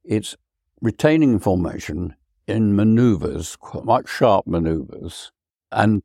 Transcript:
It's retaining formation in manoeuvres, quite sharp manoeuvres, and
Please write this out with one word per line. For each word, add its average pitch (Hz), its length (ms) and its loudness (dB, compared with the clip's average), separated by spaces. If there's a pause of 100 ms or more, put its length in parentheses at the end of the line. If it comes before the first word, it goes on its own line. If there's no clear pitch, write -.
It's 107 320 -6 (440)
retaining 139 580 2
formation 90 760 -4 (320)
in 107 300 0
manoeuvres, 107 800 2
quite - 520 -4
sharp 107 380 2
manoeuvres, 80 840 -4 (380)
and 107 340 2